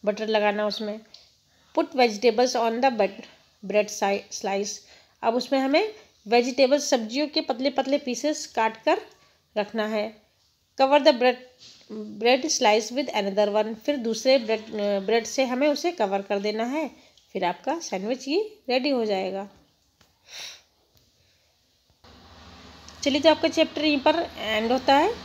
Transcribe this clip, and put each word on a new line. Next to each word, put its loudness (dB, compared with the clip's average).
बटर -2
लगाना 0
उसमें। -6
Put -2
vegetables 2
on 0
the 4
bread, -2
bread 0
si-, -4
slice, -4
अब 0
उसमें -2
हमें 0
वेजिटेबल्स, 2
सब्जियों -2
के -4
पतले -2
पतले 0
पीसेस -4
काट -2
कर 2
रखना -4
है। -6
Cover 6
the 6
bread, 2
bread 0
slice 2
with -4
another 0
one, -4
फिर -4
दूसरे 0
ब्रेड, -2
ब्रेड 0
से -2
हमें 0
उसे -2
कवर -2
कर -4
देना -2
है। -4
फिर -4
आपका -4
सैंडविच -6
ये -4
रेडी 0
हो 0
जाएगा। -4
चलिए, 2
तो 8
आपका 4
चैप्टर 0
यहीं 2
पर 0
एंड -2
होता 4
है। 4